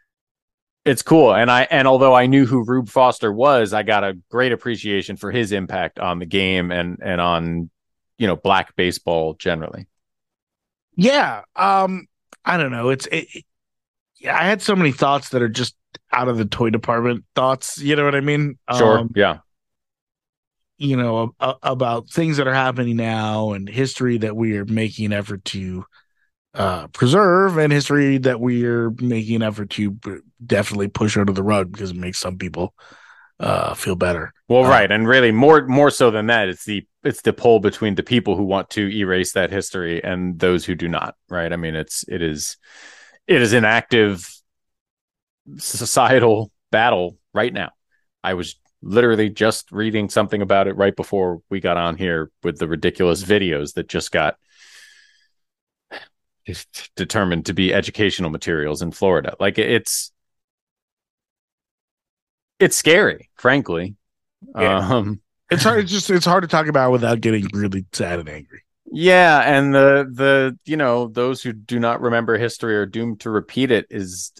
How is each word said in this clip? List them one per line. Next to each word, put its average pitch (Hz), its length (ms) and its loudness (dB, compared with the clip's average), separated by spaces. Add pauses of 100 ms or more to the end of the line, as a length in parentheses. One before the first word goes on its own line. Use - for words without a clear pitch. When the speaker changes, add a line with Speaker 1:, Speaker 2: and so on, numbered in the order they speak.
(840)
Speaker 1:
it's 135 160 0
cool. 139 340 6
And 120 160 4
I, 123 180 4
and 135 180 2
although 131 280 6
I 123 100 6
knew 135 200 4
who 123 180 0
Rube 123 260 -2
Foster 123 440 2
was, 117 400 2
I 107 100 -2
got 104 200 0
a 95 140 -6 (140)
great 123 220 0
appreciation 104 640 -6
for 101 120 -12
his 110 220 -2
impact 92 480 -4
on 87 200 -4
the 87 60 -10
game 92 460 0
and, 87 320 -4
and 90 160 -2
on, 85 500 -2 (480)
you 110 100 -2
know, 85 100 -2
black 95 380 0
baseball 85 580 -2
generally. 82 520 -8 (1080)
Speaker 2:
Yeah. 180 460 2 (140)
Um, 190 520 0 (380)
I 175 120 0
don't 139 140 -2
know. 120 180 -2
It's, 135 180 -4
it, - 260 -6
it, - 120 -20 (760)
yeah, 139 180 -4
I 160 80 0
had 202 160 0
so 208 140 0
many 165 160 2
thoughts 139 380 0
that 127 120 -2
are 117 80 0
just 120 260 -6 (360)
out 123 180 0
of 120 80 -2
the 107 80 0
toy 113 240 -2
department 117 560 -2 (100)
thoughts. 131 420 -2
You 147 180 -2
know 147 100 2
what 143 100 0
I 139 60 0
mean? 147 360 -2 (200)
Speaker 1:
Sure. 113 220 4
Speaker 2:
Um, 117 160 -4
Speaker 1:
Yeah. 92 220 2 (1400)
Speaker 2:
you 139 200 -2
know, 117 420 -2
a-, 127 100 -2
a-, 135 80 -6 (140)
about 117 380 -4
things 160 280 -2
that 135 100 0
are 131 60 0
happening 127 440 0
now 110 540 -2
and 98 180 -8
history 127 500 -2
that 107 160 -4
we 110 220 -2
are 101 80 -6
making 110 420 -4
an 104 60 -2
effort 101 320 -6
to, 92 400 -10 (720)
uh, 90 320 -4
preserve 185 720 2
and 151 140 2
history 143 460 2
that 127 240 0
we 120 240 0
are 120 240 -2 (100)
making 113 380 -2
an 113 60 -2
effort 104 280 -6
to 104 200 -4
p-, 101 260 -12 (280)
definitely 101 420 -2
push 104 280 -2
under 101 180 2
the 95 100 -4
rug 98 280 0
because 98 200 -10
it 87 60 -10
makes 90 220 -8
some 90 180 -8
people, 87 360 -8 (640)
uh, - 340 -4
feel 95 220 -6
better. 87 380 -4 (160)
Speaker 1:
Well, 127 160 6
Speaker 2:
Uh, 131 40 4
Speaker 1:
right. 104 220 6
And 110 160 2
really 123 240 6
more, 139 360 6
more 135 240 4
so 123 200 4
than 107 160 -2
that, 110 220 2
it's - 160 -10
the, 101 200 -6 (180)
it's 135 180 -4
the 107 120 0
pull 113 260 4
between 98 360 -2
the 92 80 -2
people 104 320 0
who 101 80 -2
want 95 280 -2
to 101 180 -4
erase 92 440 -2
that 90 180 0
history 90 520 -6
and 90 360 -6
those 90 260 2
who 90 100 -4
do 85 140 -6
not. - 260 -6 (140)
Right. 85 240 -6
I - 20 -4
mean, 82 200 -6
it's, - 320 -8
it 87 140 -8
is, 78 360 -6 (720)
it 147 140 4
is 113 120 2
an 117 100 4
active 107 640 2 (1300)
societal 117 960 2 (200)
battle 110 460 0 (160)
right 110 200 -2
now. - 180 -8 (520)
I 92 100 -2
was 90 220 -8 (260)
literally 107 480 2
just 107 420 -2
reading 107 380 -4
something 104 320 -2
about 98 260 2
it 98 80 -4
right 98 200 2
before 92 540 -4
we 98 100 -6
got 87 180 -2
on 85 180 -2
here 85 360 -4 (120)
with 87 140 -4
the 85 100 -4
ridiculous 85 560 -2
videos 90 520 -2
that 85 120 -8
just - 240 -6
got 78 260 -2 (2500)
determined 90 500 -2
to 98 80 -6
be 92 200 0
educational 95 580 -2
materials 76 500 -4
in 85 100 -6
Florida. 87 480 0
Like, 98 200 -2
it's, 117 520 -2 (2500)
it's 185 160 4
scary, 156 600 2
frankly. 104 600 -2 (600)
Speaker 2:
Yeah. 95 200 0
Speaker 1:
Um, 101 440 -2 (300)
Speaker 2:
It's 175 120 0
hard. 220 180 2
It's 180 100 -6
just, 202 180 -4
it's 180 160 2
hard 180 180 2
to 165 40 -8
talk 156 200 0
about 131 240 2
without 117 300 0
getting 110 320 0
really 98 400 -4
sad 87 260 -4
and 76 100 -12
angry. 76 340 -20 (280)
Speaker 1:
Yeah. 170 500 6
And 139 320 2
the, 139 380 6
the, 135 540 2
you 151 120 -4
know, 120 300 0
those 123 360 -4
who 123 100 -6
do 110 260 -6
not 117 220 0
remember 117 360 0
history 113 380 -4
are 104 100 0
doomed 110 360 -6
to 117 80 -8
repeat 120 420 -2
it 104 180 2
is, 92 500 -12